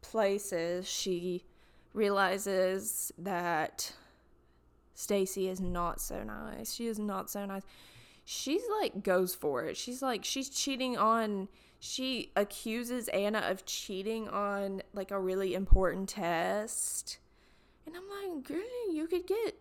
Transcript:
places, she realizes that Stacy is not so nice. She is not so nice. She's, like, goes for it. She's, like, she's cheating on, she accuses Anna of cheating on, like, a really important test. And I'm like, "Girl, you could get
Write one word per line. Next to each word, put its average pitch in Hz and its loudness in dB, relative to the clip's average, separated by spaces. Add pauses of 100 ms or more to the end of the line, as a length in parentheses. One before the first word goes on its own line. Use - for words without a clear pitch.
places, 190 0
she 180 -2 (500)
realizes 196 2
that 175 0 (1000)
Stacy 190 0
is 185 -4
not 175 0
so - -6
nice. - -8
She 233 -4
is 214 -2
not 208 -4
so 202 -6
nice. 196 -6 (640)
She's, 330 -2 (180)
like, 208 -2
goes 185 4
for 139 0
it. - -4
She's, 254 -8
like, 247 -2
she's 262 -2
cheating 254 -2
on, 214 2 (300)
she 262 -4
accuses 226 0
Anna 208 2
of 190 -2
cheating 214 -4
on, 202 -2 (100)
like, 196 -6
a 196 0
really 185 2
important 190 8
test. 185 -2 (680)
And 320 -12
I'm 359 -12
like, 392 -6
"Girl, 440 -4
you 311 -2
could 359 -2
get 427 0